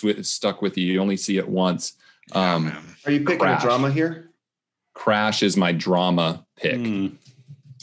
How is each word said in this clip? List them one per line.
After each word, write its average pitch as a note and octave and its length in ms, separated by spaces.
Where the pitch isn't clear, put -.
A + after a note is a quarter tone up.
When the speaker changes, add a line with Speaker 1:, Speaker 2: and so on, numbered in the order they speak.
Speaker 1:
with, G#2 240
stuck - 360
with G2 160
you. F#2 160
You F#2+ 60
only G2 180
see G2 200
it - 100
once. F#2 440
Speaker 2:
Yeah, F#2 200
Speaker 1:
Um, D#2+ 100
Speaker 2:
man. D#2 400
Speaker 3:
Are C#3+ 80
you C#3+ 80
picking E3+ 180
Speaker 1:
Crash. G2 240
Speaker 3:
a - 40
drama B2+ 260
here? D#3+ 380
Speaker 1:
Crash G#2+ 500
is F#2 120
my F2+ 160
drama F2 720
pick. B2+ 220
Speaker 4:
Hmm. G#2 280